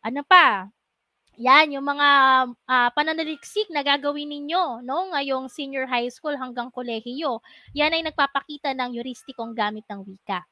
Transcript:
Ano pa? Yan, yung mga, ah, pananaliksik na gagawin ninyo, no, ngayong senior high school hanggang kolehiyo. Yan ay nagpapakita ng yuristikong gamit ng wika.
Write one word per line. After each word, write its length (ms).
Ano 240
pa? 480
Yan, 400
yung 80
mga, 240
ah, 320
pananaliksik 720
na 160
gagawin 440
ninyo, 520
no, 320
ngayong 400
senior 320
high 240
school 280
hanggang 360
kolehiyo. 720
Yan 160
ay 160
nagpapakita 640
ng 280
yuristikong 520
gamit 400
ng 80
wika. 520